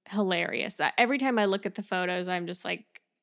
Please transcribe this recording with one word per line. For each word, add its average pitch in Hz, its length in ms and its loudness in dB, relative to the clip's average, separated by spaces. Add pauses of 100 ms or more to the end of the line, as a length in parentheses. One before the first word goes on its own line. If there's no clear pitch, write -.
hilarious. 185 720 0
I, 151 160 4
every 247 220 4
time 254 200 2
I 208 60 4
look 196 200 0
at 196 100 -6
the 208 80 -8
photos, 180 440 -2
I'm 175 200 -2
just, 175 180 -8
like, - 360 -8 (220)